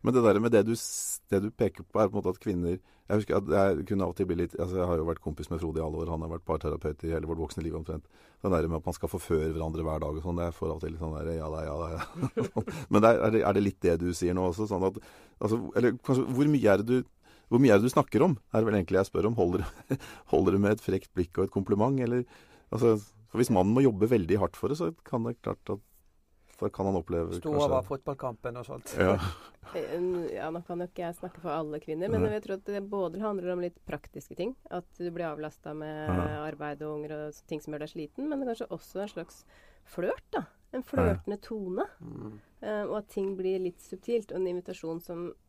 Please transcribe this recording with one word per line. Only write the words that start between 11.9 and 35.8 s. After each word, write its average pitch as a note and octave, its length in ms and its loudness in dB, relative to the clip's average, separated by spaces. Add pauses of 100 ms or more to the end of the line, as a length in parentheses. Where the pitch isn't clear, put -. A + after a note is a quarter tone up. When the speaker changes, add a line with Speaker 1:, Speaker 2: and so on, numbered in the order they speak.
Speaker 1:
ja. - 560 -6
<laughs> - 420 -6
Men G#2 140 8
det A#2 80 10
er, - 140 2
er G#2+ 100 2
det, - 100 4
er G2+ 80 4
det G#2 80 4
litt G2 220 0
det E2+ 160 6
du F2 160 2
sier F2+ 180 2
nå F#2 140 2
også, G#2+ 180 -4
sånn F#2+ 220 0
at, - 100 -12 (380)
altså, A2 240 0 (160)
eller A#2+ 260 4
kanskje, C3 220 2 (100)
hvor D3 160 4
mye G#2+ 220 6
er G2+ 100 2
det A#2 60 -4 (100)
du, - 100 -8 (380)
hvor B2 160 6
mye A#2+ 80 10
er G2+ 80 10
det A#2+ 80 4
du - 80 -2
snakker C#3 320 4
om, C#3 80 2 (160)
er A2 80 4
det A2+ 80 4
vel G#2 140 4
egentlig F#2 180 4
jeg G2 80 2
spør G2 240 2
om. A2+ 80 -2
Holder, F2 240 2 (320)
<laughs> - 380 -8
holder F#2+ 240 6
det G2+ 80 4
med G#2+ 100 4
et - 80 -16
frekt F#2+ 320 -2
blikk F2+ 240 -2
og F#2+ 80 2
et - 80 -12
kompliment, G#2+ 480 0
eller, A#2+ 220 -2 (420)
altså, A2+ 300 4 (340)
for G#2+ 80 0
hvis B2 160 4
mannen F#2+ 160 4
må C3+ 160 6
jobbe A2 240 2
veldig G2 320 2
hardt - 160 -4
for G#2+ 80 -2
det, D3 160 -2
så E3 80 -2 (160)
kan A2+ 160 -2
det A#2+ 160 -6
klart - 380 -6
at - 20 -16 (800)
da G2+ 80 -2
kan G2 180 -4
han F#2+ 100 0
oppleve E2+ 380 -4
Speaker 2:
Stå F2 160 -6
Speaker 1:
kanskje D3 160 2
Speaker 2:
over C3 160 0
fotballkampen C3 720 -8
og B2 100 -12
sånt. - 320 -14
Speaker 1:
Ja. F#2 240 4
Speaker 3:
<laughs> - 280 -8 (240)
Eh, E3 200 -6 (400)
ja, C3 180 -6
nå F3 100 -8
kan F3 160 -10
jo F3+ 80 -6
ikke F3+ 160 -10
jeg E3+ 140 -8
snakke - 240 -14
for F3 100 -6
alle D3+ 300 -4
kvinner, E3 320 -4
men G#3+ 100 2
Speaker 1:
Nei. G#3+ 140 0
Speaker 3:
jeg G#3 80 -4
tror G3 140 -6
at - 80 -14
det G3+ 180 -6
både G3 340 -4
handler G3 360 -4
om F3+ 100 -4
litt F3 220 -8
praktiske - 500 -12
ting, G#3+ 160 -4 (180)
at F3+ 140 -8 (140)
du F3 120 -6
blir E3+ 160 -6
avlastet D3+ 480 -10
med D3+ 300 -8